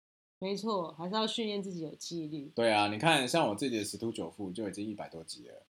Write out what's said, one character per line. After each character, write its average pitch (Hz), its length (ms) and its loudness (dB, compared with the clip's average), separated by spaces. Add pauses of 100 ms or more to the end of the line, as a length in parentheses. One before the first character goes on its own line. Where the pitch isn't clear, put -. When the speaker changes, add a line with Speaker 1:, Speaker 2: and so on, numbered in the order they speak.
(400)
Speaker 1:
没 196 160 -2
错， 196 380 -2
还 170 160 -6
是 208 60 -2
要 220 100 2
训 220 220 -2
练 208 140 -2
自 190 120 -6
己 170 80 -6
有 151 140 -6
纪 165 320 -6
律。 151 280 -8
Speaker 2:
对 117 160 6
啊， 104 180 6
你 107 100 -2
看， 147 280 6
像 156 220 4
我 101 60 0
自 135 140 0
己 117 80 0
的 104 60 0
十 98 140 -6
突 113 140 -2
九 87 180 -4
富 95 220 -6
就 104 180 -4
已 - 20 -4
经 104 160 -4
一 107 60 -4
百 95 160 -8
多 80 140 -12
集 - 240 -12
了。 - 180 -18 (140)